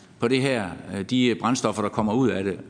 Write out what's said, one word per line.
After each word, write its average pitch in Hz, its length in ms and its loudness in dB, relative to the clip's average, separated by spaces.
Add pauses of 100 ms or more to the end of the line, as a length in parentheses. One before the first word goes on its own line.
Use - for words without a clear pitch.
(200)
på 120 100 2
det 131 140 2
her, 127 220 0 (300)
øh, 98 80 -4
de 123 380 2
brændstoffer, 110 420 0
der 104 60 0
kommer 107 240 0
ud 127 160 2
af 98 160 0
det, 95 140 -4 (120)